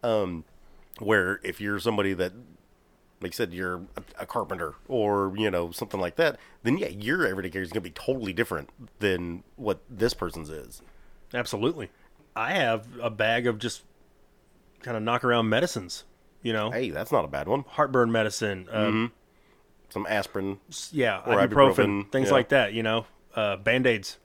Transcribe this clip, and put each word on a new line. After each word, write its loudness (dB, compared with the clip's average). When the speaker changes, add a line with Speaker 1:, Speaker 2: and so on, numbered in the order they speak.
Speaker 1:
Um, 0
where 2
if -6
you're -4
somebody 2
that, -2
like -6
you -14
said, -2
you're -6
a, -12
a -10
carpenter -4
or, 2
you 2
know, -2
something -6
like -2
that, 2
then, 2
yeah, -2
your -2
everyday -4
carry -4
is -10
gonna -2
be -12
totally -4
different -2
than -2
what -4
this 0
person's -8
is. -14
Speaker 2:
Absolutely. -4
I -4
have 0
a -2
bag 0
of 0
just -6
kinda -4
knock 2
around 4
medicines, 0
you -2
know? 0
Speaker 1:
Hey, -2
that's -4
not 4
a -8
bad -4
one. 0
Speaker 2:
Heartburn 2
medicine. 0
Uh, -2
Speaker 1:
Mm-hmm. 2
Some -6
aspirin. -2
Speaker 2:
s-, -14
yeah, 0
Speaker 1:
Or 2
Speaker 2:
ibuprofen, 4
Speaker 1:
ibuprofen, -16
Speaker 2:
things 2
Speaker 1:
yeah. 6
Speaker 2:
like 4
that, 4
you -2
know? 0
Uh, 0
Band-Aids. 2